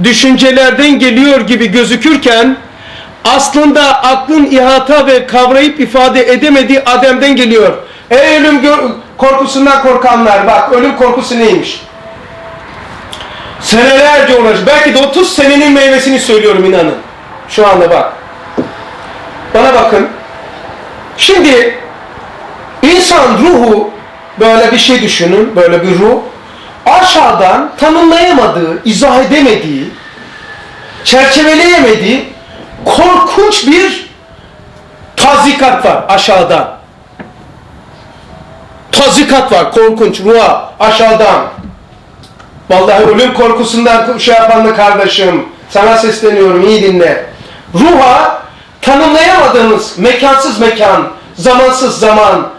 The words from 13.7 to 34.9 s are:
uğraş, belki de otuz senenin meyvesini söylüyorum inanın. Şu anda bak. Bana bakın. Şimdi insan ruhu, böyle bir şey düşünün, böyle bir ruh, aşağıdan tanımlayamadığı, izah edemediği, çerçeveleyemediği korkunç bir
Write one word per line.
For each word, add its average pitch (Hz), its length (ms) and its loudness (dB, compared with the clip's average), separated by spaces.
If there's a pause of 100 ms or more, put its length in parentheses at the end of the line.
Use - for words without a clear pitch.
uğraş, 220 300 0
belki 294 280 2
de 254 40 2
otuz 285 340 0
senenin 285 400 2
meyvesini 269 460 2
söylüyorum 208 460 0
inanın. 170 300 0 (540)
Şu 208 180 0
anda 180 240 2
bak. 151 220 0 (1400)
Bana 254 200 2
bakın. 220 340 0 (1080)
Şimdi 269 600 0 (1040)
insan 311 560 2
ruhu, 240 520 2 (500)
böyle 226 320 2
bir 247 60 0
şey 247 240 2
düşünün, 190 540 0
böyle 170 260 2
bir 175 160 -2
ruh, 226 200 2 (680)
aşağıdan 294 920 2
tanımlayamadığı, 311 1080 0
izah 247 340 0
edemediği, 202 720 0 (1120)
çerçeveleyemediği 269 1300 0 (520)
korkunç 359 840 0
bir 349 440 0 (1080)